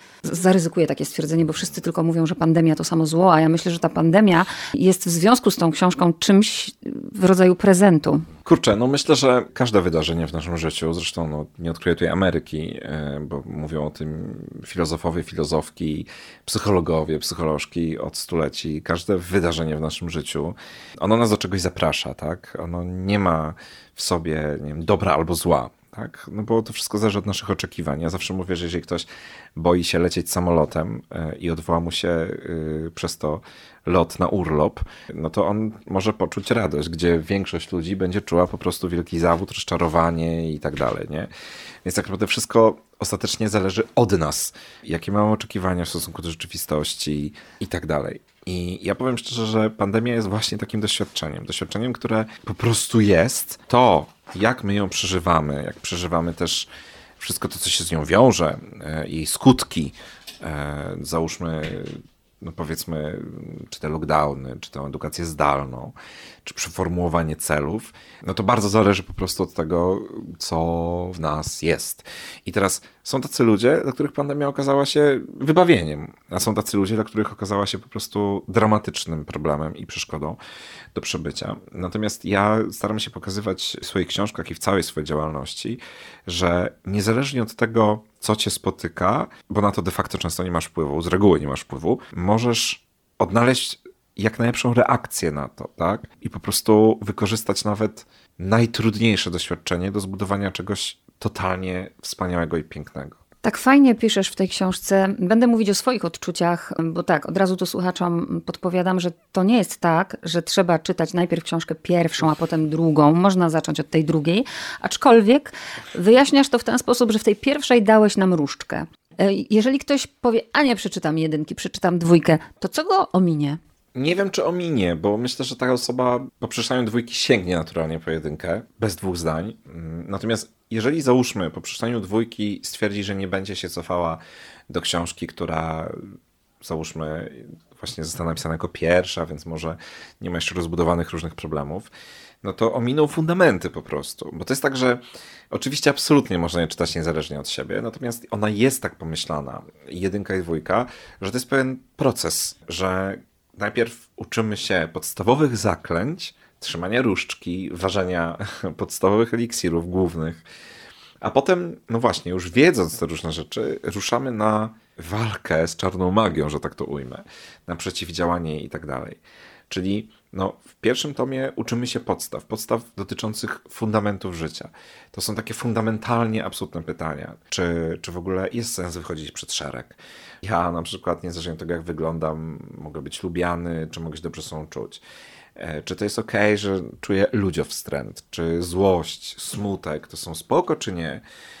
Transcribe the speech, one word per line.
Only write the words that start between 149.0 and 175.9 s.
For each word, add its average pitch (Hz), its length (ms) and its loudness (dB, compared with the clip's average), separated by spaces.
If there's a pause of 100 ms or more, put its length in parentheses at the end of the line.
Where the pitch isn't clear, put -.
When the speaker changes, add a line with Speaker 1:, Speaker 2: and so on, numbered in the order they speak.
Speaker 2:
jedynka 92 480 -4
i 95 60 -2
dwójka, 85 440 0 (360)
że 98 100 -4
to 123 60 -4
jest 180 120 -6
pewien 131 280 0 (180)
proces, - 720 -2
że 92 500 -2 (400)
najpierw 113 580 -4
uczymy 107 420 -4
się 85 360 0
podstawowych 127 640 2
zaklęć, 104 760 -2 (260)
trzymania 92 420 -2
różdżki, 92 720 -2
ważenia 90 640 -2 (160)
<laughs> 85 240 -8
podstawowych 104 560 2
eliksirów 90 560 -2
głównych, 82 540 -2 (760)
a - 120 -4
potem, - 480 0 (100)
no 117 100 0
właśnie, 104 320 0
już 90 180 -4
wiedząc 117 500 4
te 85 60 -2
różne 80 260 -6
rzeczy, - 520 -6
ruszamy 117 480 -4
na 107 420 0 (240)
walkę 85 680 -2
z - 80 -10
czarną 92 360 0
magią, 85 380 2
że 73 100 -4
tak - 160 -8
to - 100 -6
ujmę, 67 380 -10 (440)
na 87 80 -6
przeciwdziałanie 85 840 -4
i - 80 -12
tak 76 160 -12
dalej. 65 340 -10 (500)
Czyli, 98 400 -4 (240)
no, 95 240 -4 (100)
w - 80 -20
pierwszym 127 380 -2
tomie 131 420 -4
uczymy 120 320 -4
się 120 120 -6
podstaw, - 460 -6
podstaw 113 360 -4 (140)
dotyczących 107 760 -8
fundamentów 104 640 -2
życia. 80 340 -8 (420)
To 95 100 0
są 110 140 -2
takie 113 180 -6
fundamentalnie 110 920 0